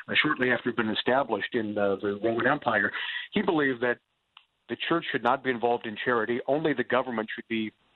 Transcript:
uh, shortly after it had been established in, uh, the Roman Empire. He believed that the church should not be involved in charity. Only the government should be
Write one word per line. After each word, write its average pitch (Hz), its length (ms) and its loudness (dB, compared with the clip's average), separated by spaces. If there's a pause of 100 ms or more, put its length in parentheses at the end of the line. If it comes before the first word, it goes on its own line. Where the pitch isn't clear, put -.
uh, 104 140 -4
shortly 131 280 2
after 120 200 0
it 113 60 -6
had 113 80 0
been 107 100 0
established 123 600 0
in, 107 240 -2
uh, 101 240 2
the 101 200 -2
Roman 113 240 0
Empire. 117 440 2 (420)
He 208 100 2
believed 143 400 2
that 123 160 2 (720)
the 117 80 -4 (120)
church 165 240 2
should 131 100 -2
not 127 220 2
be 131 60 0
involved 120 360 0
in 107 180 -8
charity. 120 420 0
Only 151 260 0
the 123 120 0
government 123 500 -2
should - 140 -14
be 110 240 -4 (240)